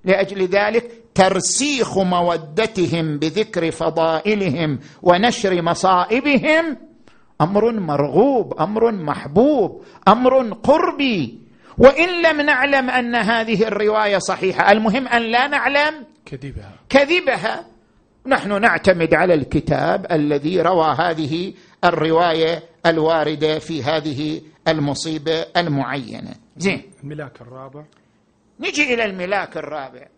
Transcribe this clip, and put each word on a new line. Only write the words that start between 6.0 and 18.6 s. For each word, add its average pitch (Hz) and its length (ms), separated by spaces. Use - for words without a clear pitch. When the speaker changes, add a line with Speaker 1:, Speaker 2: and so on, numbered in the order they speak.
Speaker 1:
أمر 208 300
مرغوب، 180 840
أمر 220 380
محبوب، 190 920
أمر 247 460
قربي، 277 840
وإن 330 440
لم 311 200
نعلم 277 480
أن 240 260
هذه 220 520
الرواية 208 500
صحيحة، 185 540
المهم 220 360
أن 233 140
لا 240 260
نعلم 285 580
Speaker 2:
كذبها. 131 480
Speaker 1:
كذبها. 277 760
نحن 202 340